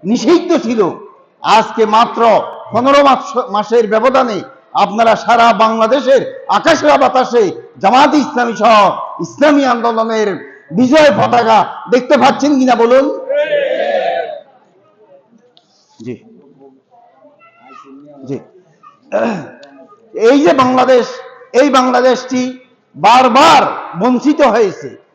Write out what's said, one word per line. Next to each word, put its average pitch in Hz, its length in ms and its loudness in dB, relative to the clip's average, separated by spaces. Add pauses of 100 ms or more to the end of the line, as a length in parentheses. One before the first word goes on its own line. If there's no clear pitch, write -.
নিষিদ্ধ 320 420 0 (140)
ছিল। 226 160 -4 (640)
আজকে 214 400 0 (120)
মাত্র 226 260 0 (500)
পনেরো 269 360 0
মাস, 254 160 2 (320)
মাসের 226 380 0
ব্যবধানে 240 440 0 (460)
আপনারা 220 300 0 (100)
সারা 233 240 2 (160)
বাংলাদেশের 226 580 0 (360)
আকাশে 302 300 0 (140)
বাতাসে 240 420 0 (380)
জামাত 254 300 4 (120)
ইসলামী 233 380 -4
সহ 214 160 4 (480)
ইসলামী 285 380 0 (100)
আন্দোলনের 226 560 -2 (480)
বিজয় 277 420 4
পতাকা 226 400 2 (340)
দেখতে 254 300 0
পাচ্ছেন 277 360 0
কিনা 254 220 2
বলুন? 254 240 4 (3000)
জি, 113 160 -14 (2000)
জি। 135 100 -10 (1900)
এই 285 160 4
যে 339 60 4 (100)
বাংলাদেশ, 254 440 2 (480)
এই 277 240 2
বাংলাদেশটি 254 640 0 (540)
বারবার 254 680 4 (400)
বঞ্চিত 254 400 0 (140)
হয়েছে। 185 340 -2 (260)